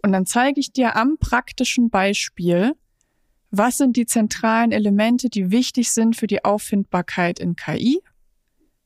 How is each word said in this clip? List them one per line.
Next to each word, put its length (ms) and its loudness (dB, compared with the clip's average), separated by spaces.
und 100 2
dann 140 0
zeige 340 0
ich 120 -6
dir 240 2
am 220 2
praktischen 720 -2
Beispiel, 840 0
was 260 0
sind 200 2
die 100 0
zentralen 680 0
Elemente, 560 2
die 220 -2
wichtig 420 0
sind 240 2
für 100 -4
die 180 -2
Auffindbarkeit 960 -2
in 160 -4
K 200 -6
I? 260 0